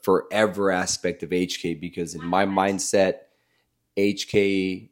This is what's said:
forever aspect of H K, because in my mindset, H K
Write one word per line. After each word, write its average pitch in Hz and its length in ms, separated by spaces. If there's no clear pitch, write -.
forever 98 680
aspect 90 540
of 80 80
H 90 300
K, 87 120
because 85 400
in 82 100
my 92 220
mindset, 98 760
H 101 320
K 98 640